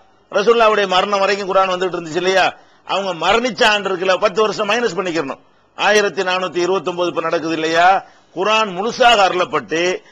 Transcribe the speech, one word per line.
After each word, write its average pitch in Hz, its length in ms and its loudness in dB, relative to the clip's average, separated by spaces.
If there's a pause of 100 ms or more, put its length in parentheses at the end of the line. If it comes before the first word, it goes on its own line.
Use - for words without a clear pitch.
(300)
ரசூலுல்லாவுடைய 214 560 2
மரணம் 196 320 0
வரைக்கும் 196 360 -2
குர்ஆன் 190 160 2
வந்துட்டு 180 240 -4
இருந்துச்சு 170 220 -8
இல்லையா? 180 400 0 (280)
அவங்க 175 420 -4
மரணிச்ச 226 380 0
ஆண்டு 208 240 0
இருக்குல்ல, 185 280 0
பத்து 202 240 0
வருஷம் 202 280 -2
மைனஸ் 214 300 -2
பண்ணிக்கிறணும். 165 400 -4 (360)
ஆயிரத்தி 196 480 0
நானூத்தி 185 340 -4
இருபத்தொன்பது 175 520 -2
இப்ப 165 120 -4
நடக்குது 165 340 -2
இல்லையா? 165 500 2 (320)
குர்ஆன் 214 320 0
முழுசாக 208 560 2
அருளப்பட்டு 170 880 -2